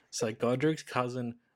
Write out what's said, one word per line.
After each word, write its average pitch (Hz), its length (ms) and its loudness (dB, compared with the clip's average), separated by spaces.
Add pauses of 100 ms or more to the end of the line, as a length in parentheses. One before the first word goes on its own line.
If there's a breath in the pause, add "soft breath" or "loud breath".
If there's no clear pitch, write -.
(100)
So 113 220 -2
Godric's 131 500 2
cousin 123 520 -2 (220 soft breath)